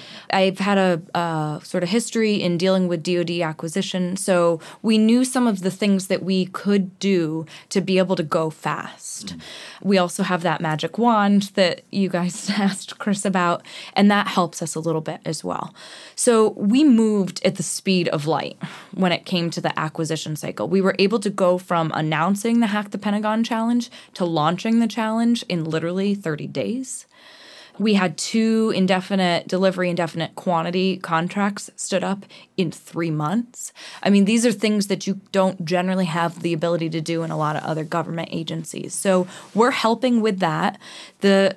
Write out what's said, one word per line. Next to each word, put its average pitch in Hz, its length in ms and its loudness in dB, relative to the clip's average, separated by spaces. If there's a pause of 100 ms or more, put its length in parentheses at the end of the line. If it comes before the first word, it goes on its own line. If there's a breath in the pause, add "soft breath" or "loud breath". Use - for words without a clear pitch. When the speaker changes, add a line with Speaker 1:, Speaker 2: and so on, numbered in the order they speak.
(320 loud breath)
Speaker 1:
I've 190 280 2
had 196 180 2
a, 180 240 4 (160)
a 156 460 -2
sort 180 180 -4
of 170 80 -2
history 220 460 0
in 175 220 0
dealing 185 320 2
with 170 120 -2
D 175 160 0
O 175 60 0
D 170 180 -2
acquisition, 180 760 -4
so 170 420 2 (220 loud breath)
we 220 160 2
knew 226 260 6
some 254 240 2
of 190 140 0
the 185 100 0
things 190 360 0
that 185 140 0
we 185 260 0
could 196 520 -2
do 160 460 0 (240 loud breath)
to 202 100 0
be 185 180 2
able 185 200 2
to 175 60 -2
go 160 260 0
fast. - 800 -8
Speaker 2:
Mm. - 140 -12 (400 loud breath)
Speaker 1:
We 196 160 2
also 180 260 0
have 175 200 0
that 160 160 0
magic 160 380 -4
wand 208 460 4 (100)
that 180 360 2
you 196 200 0
guys 180 400 -4
<laughs> 196 60 -4
asked 196 440 -2
Chris 202 240 -2
about, 175 420 0 (280 loud breath)
and 202 180 6
that 202 160 2
helps 175 340 -2
us 156 140 -6
a 160 60 -4
little 160 200 -2
bit 156 240 -8
as 160 160 -6
well. - 320 -6 (420 loud breath)
So 220 340 4
we 220 340 2
moved 220 640 4
at 190 100 2
the 165 80 -6
speed 180 460 0
of 147 180 -2
light 143 300 -2 (360 loud breath)
when 180 200 2
it - 120 -4
came 170 260 -2
to 170 100 -6
the - 180 -4
acquisition 156 560 -4
cycle. - 320 -6
We 190 140 2
were - 180 2
able 202 220 4
to 208 80 -4
go 180 280 2
from 170 380 0
announcing 180 640 0
the 226 80 4
Hack 208 240 -4
the 202 60 -6
Pentagon 214 460 0
challenge 233 460 0 (260 loud breath)
to 185 100 -2
launching 170 540 2
the 233 80 4
challenge 220 360 -2 (240)
in 170 160 -2
literally 170 500 -2
thirty 151 340 -4
days. 226 580 -6 (720 loud breath)
We 208 160 4
had 185 240 2
two 220 560 2
indefinite 185 720 2
delivery, 180 420 2
indefinite 165 460 -4
quantity 180 640 0
contracts 185 800 -2
stood 180 280 -4
up 196 200 -4 (320 loud breath)
in 170 140 0
three 165 400 -6
months. 156 640 -4 (300 loud breath)
I 196 80 4
mean, 202 140 6
these 226 200 2
are 240 60 4
things 208 360 0
that 190 200 -2
you 196 120 -4 (120)
don't 190 340 2
generally 185 400 0
have 170 380 -2
the 170 100 0
ability 165 380 0
to 160 100 -4
do 165 220 -4
in 160 80 -6
a 156 60 -4
lot 151 180 -2
of - 80 -4
other 156 200 -4
government 165 480 -4
agencies. 160 600 -8
So 185 320 2 (300 loud breath)
we're 240 160 4
helping 233 500 2
with 214 160 0
that. 175 400 0 (440 loud breath)
The 196 360 4